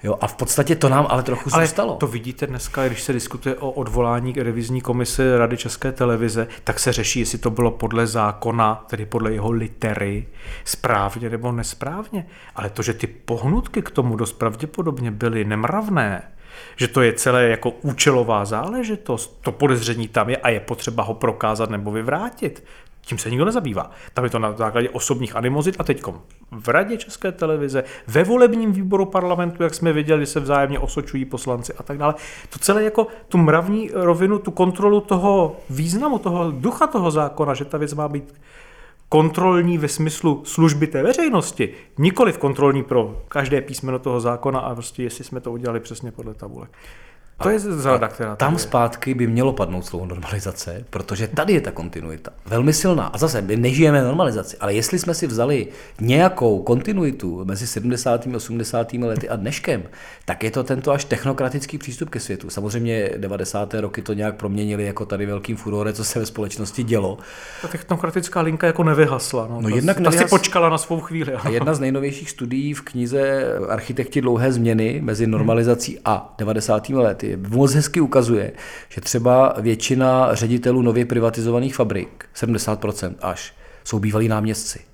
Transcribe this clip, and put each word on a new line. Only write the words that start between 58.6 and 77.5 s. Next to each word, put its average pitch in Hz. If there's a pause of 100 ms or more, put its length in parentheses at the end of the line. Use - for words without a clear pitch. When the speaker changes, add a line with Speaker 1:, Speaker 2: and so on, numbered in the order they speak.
Speaker 1:
lety 113
a 117
dneškem, 110 (420)
tak -
je 110
to 127
tento 135
až 143
technokratický 135
přístup -
ke 117
světu. 95
Samozřejmě 107
devadesáté 101
roky 101
to 107
nějak 104
proměnili 104
jako 101
tady 101
velkým 101
furore, 104
co 107
se -
ve 107
společnosti 107
dělo. 104 (440)
Speaker 2:
Ta 170
technokratická 170
linka 160
jako 165
nevyhasla, 139
no. 117
Speaker 1:
No, 110
Speaker 2:
Ta 110
Speaker 1:
jednak 170
Speaker 2:
si, 180
ta 165
si 165
Speaker 1:
nevyhas-, 175
Speaker 2:
počkala 185
na 160
svou 165
chvíli, 156
ano. 117
Speaker 1:
a -
jedna 123
z 123
nejnovějších 139
studií 135
v 143
knize 135 (240)
Architekti 120
dlouhé 123
změny 117
mezi 110
normalizací 113
a -
devadesátými 110
lety 107
moc 113